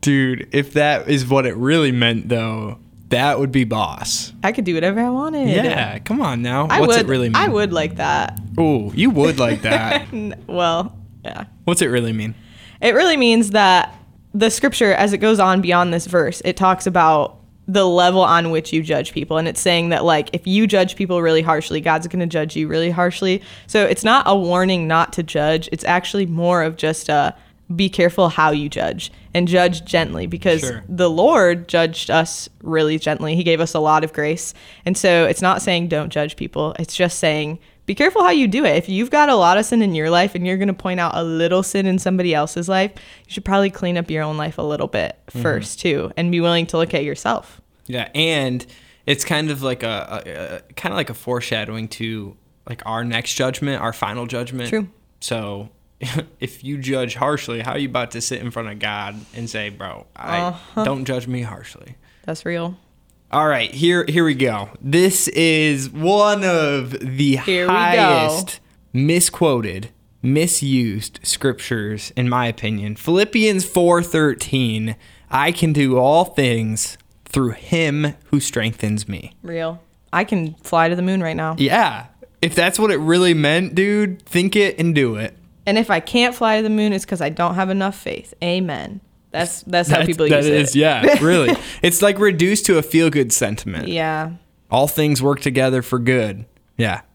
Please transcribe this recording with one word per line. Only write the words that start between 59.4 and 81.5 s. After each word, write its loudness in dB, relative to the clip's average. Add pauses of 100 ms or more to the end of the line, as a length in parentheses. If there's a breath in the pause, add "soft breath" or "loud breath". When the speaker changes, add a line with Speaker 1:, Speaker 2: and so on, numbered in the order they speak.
Speaker 1:
say, -8
"Bro, -14
I -8
Speaker 2:
Uh-huh. -6
Speaker 1:
don't -4
judge -6
me -6
harshly"? -16 (280 soft breath)
Speaker 2:
That's -10
real. -6 (540)
Speaker 1:
All 2
right, 0
here, 0
here 2
we 0
go. -2 (120)
This 2
is 2
one 2
of 0 (100)
the 0
Speaker 2:
Here -2
we 2
go. -
Speaker 1:
highest 2 (320 soft breath)
misquoted, 0 (340)
misused 0
scriptures, -4
in 0
my 0
opinion. -6
Philippians 2
four 4
thirteen, -2 (340 soft breath)
"I 0
can 0
do 2
all 4
things -2 (300)
through 0
him -2 (120)
who 2
strengthens -4
me." -10 (100)
Speaker 2:
Real. -8 (320)
I 0
can -4
fly 2
to 0
the -4
moon 0
right -4
now. -4